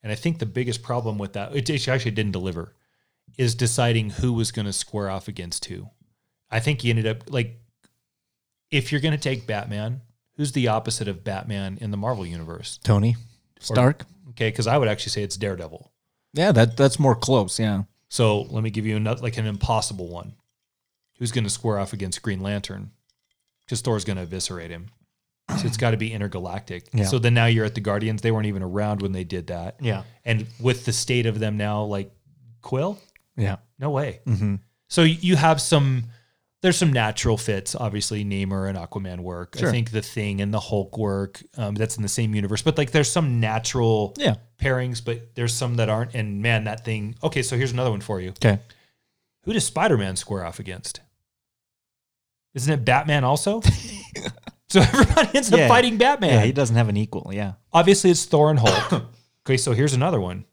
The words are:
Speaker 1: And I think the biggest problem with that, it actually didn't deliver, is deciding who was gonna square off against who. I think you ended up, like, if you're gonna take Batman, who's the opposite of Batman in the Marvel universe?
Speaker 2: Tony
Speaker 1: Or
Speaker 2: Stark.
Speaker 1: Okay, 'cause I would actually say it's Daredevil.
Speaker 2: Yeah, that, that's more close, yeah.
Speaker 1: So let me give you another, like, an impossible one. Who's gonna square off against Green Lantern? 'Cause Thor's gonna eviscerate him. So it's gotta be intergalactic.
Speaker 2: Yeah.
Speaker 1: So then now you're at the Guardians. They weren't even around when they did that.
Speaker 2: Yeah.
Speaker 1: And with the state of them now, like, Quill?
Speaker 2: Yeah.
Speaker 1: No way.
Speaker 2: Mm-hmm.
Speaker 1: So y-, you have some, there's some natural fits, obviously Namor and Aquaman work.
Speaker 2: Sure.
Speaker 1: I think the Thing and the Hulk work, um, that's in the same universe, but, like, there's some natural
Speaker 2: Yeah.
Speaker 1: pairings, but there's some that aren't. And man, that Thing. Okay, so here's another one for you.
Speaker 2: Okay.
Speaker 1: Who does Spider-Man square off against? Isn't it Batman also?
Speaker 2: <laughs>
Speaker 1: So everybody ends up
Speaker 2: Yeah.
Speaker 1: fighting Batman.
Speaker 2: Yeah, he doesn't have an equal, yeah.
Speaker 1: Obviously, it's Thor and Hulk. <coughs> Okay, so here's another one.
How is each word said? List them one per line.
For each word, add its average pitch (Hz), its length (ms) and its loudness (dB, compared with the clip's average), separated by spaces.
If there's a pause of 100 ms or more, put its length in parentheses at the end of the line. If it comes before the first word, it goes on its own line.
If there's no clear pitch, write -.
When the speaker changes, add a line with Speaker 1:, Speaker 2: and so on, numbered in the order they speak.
Speaker 1:
And 107 80 -4
I - 20 0
think 165 240 -2
the - 80 -4
biggest 117 380 -4
problem 113 340 -4
with 101 140 -8
that, 101 240 -8
it 117 120 -2 (200)
actually 120 240 0
didn't 104 180 -2
deliver, 90 460 -6 (600)
is 117 200 0
deciding 117 540 2
who 123 220 -2
was 113 200 -2
gonna 104 200 -4
square 101 380 -6
off 95 160 -8
against 90 380 -10
who. 95 240 -14 (600)
I 113 120 0
think 147 240 -2
you 120 60 2
ended 113 180 2
up, 113 200 -6
like, 117 300 -4 (1120)
if 143 220 0
you're 147 80 0
gonna 151 180 0
take 127 280 -4
Batman, 110 560 -6 (340)
who's 143 160 -4
the 123 160 2
opposite 110 400 -2
of 92 160 -8
Batman 98 560 -6
in 107 100 -6
the 104 60 -4
Marvel 104 280 -4
universe? 85 600 -10
Speaker 2:
Tony 113 320 4
Speaker 1:
Or - 460 -20
Speaker 2:
Stark. 123 420 2 (260)
Speaker 1:
Okay, 110 220 -2
'cause 113 160 -2
I 135 100 2
would 123 80 2
actually 107 240 -2
say 104 140 -4
it's 92 120 -8
Daredevil. 92 540 -8 (440)
Speaker 2:
Yeah, 175 180 4
that, 117 240 6
that's 139 240 4
more 131 160 4
close, 117 420 0
yeah. 104 240 0 (260)
Speaker 1:
So 107 340 2
let 110 200 -6
me 110 80 -4
give 107 160 -4
you 110 100 -2
another, 110 260 -2
like, 113 160 -6
an 110 80 -4
impossible 104 600 -2
one. 87 280 -14 (840)
Who's 117 140 -6
gonna 113 180 -2
square 107 300 -2
off 95 120 -6
against 95 300 -8
Green 98 180 -4
Lantern? 98 520 -8 (760)
'Cause 117 140 -6
Thor's 110 240 -2
gonna 92 180 -4
eviscerate 87 480 -8
him. 87 200 -14 (680)
So 190 80 -4
it's 117 120 -4
gotta 117 180 2
be 110 160 -6
intergalactic. 95 800 -8
Speaker 2:
Yeah. 104 140 2
Speaker 1:
So 123 120 0
then 120 160 2
now 117 120 4
you're 110 180 4
at 107 100 -4
the 110 60 -6
Guardians. 107 420 -2
They 117 80 0
weren't 110 160 0
even 98 160 -4
around 101 400 -2
when 95 100 -2
they 92 120 -4
did 85 240 -6
that. 87 320 -8
Speaker 2:
Yeah. 113 220 -2 (220)
Speaker 1:
And 113 220 0 (140)
with 120 240 0
the 117 80 -2
state 123 340 0
of 110 140 0
them 107 160 -2
now, 104 260 -2
like, 101 300 -6 (480)
Quill? 170 380 -4 (380)
Speaker 2:
Yeah. 98 200 0 (220)
Speaker 1:
No 139 120 -6
way. 139 360 -4
Speaker 2:
Mm-hmm. 101 300 0 (320)
Speaker 1:
So - 140 4
y-, 160 180 4
you 180 160 4
have 156 240 4
some, 135 440 2 (580)
there's 180 140 4
some 160 160 4
natural 113 460 2
fits, 101 360 -4
obviously 104 520 -4
Namor 98 420 -2
and 95 100 -4
Aquaman 90 420 -10
work. 87 380 -10
Speaker 2:
Sure. 180 100 0
Speaker 1:
I 123 40 2
think 117 180 0
the 110 120 -2
Thing 101 400 -4
and 101 120 -2
the 104 60 0
Hulk - 380 -4
work, 98 440 -4 (140)
um, 101 180 -4
that's 110 220 -2
in 113 60 -6
the 101 80 -4
same 110 240 -2
universe, 104 280 -2
but, 156 160 0
like, 143 140 -2
there's 147 180 2
some 135 300 0
natural 113 760 0
Speaker 2:
Yeah. 180 160 2 (260)
Speaker 1:
pairings, 127 440 -2
but 117 300 -8
there's 117 200 -2
some 120 220 -2
that 113 120 2
aren't. 113 260 -2
And 104 280 -4
man, 110 220 2
that 107 200 -6
Thing. 110 400 -6
Okay, 147 180 0
so 120 140 -2
here's 123 160 0
another 123 180 0
one 101 120 -4
for 98 180 -6
you. 92 100 -8
Speaker 2:
Okay. 101 300 4 (840)
Speaker 1:
Who 208 100 -4
does 240 100 0
Spider-Man 123 520 2
square 95 280 -6
off 85 160 -10
against? - 400 -12 (1500)
Isn't 139 180 0
it 131 120 0
Batman 143 400 4
also? 196 420 2
Speaker 2:
<laughs> - 60 10 (1000)
Speaker 1:
So 190 100 8
everybody - 540 6
ends 254 160 4
up 190 100 8
Speaker 2:
Yeah. 143 80 8
Speaker 1:
fighting 240 280 6
Batman. 240 380 4
Speaker 2:
Yeah, 107 100 8
he 123 80 2
doesn't 127 240 2
have 113 140 4
an 101 80 0
equal, - 340 -4
yeah. 101 220 -4 (180)
Speaker 1:
Obviously, 185 380 6
it's 170 160 2
Thor 151 240 6
and 147 80 4
Hulk. 104 500 2
<coughs> - 380 -20
Okay, 131 100 2
so 127 160 0
here's 135 220 2
another 131 260 2
one. 92 320 -6